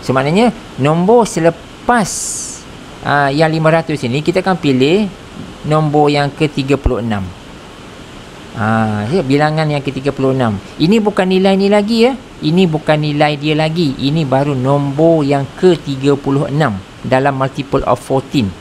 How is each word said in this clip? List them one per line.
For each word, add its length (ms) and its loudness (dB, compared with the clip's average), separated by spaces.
So, 80 -2
maknanya 400 2
nombor 480 4
selepas, 840 0
ah, 240 0
yang 160 2
lima 240 2
ratus 320 -2
ini, 160 -2
kita 240 0
akan 160 0
pilih 480 2
nombor 480 2
yang 160 0
ke 160 -2
tiga 320 0
puluh 240 -2
enam. 240 -4
Ha, 480 0
ya, 160 0
bilangan 480 2
yang 80 0
ke 160 -6
tiga 160 -2
puluh 240 0
enam. 240 0
Ini 160 4
bukan 320 0
nilai 240 4
ni 160 2
lagi, 400 4
ya. 80 -6
Ini 240 4
bukan 320 0
nilai 400 0
dia 160 0
lagi. 400 0
Ini 320 0
baru 320 0
nombor 640 2
yang 320 0
ke 240 4
tiga 400 0
puluh 320 0
enam 240 0
dalam 320 2
multiple 480 -2
of 160 0
fourteen. 480 -2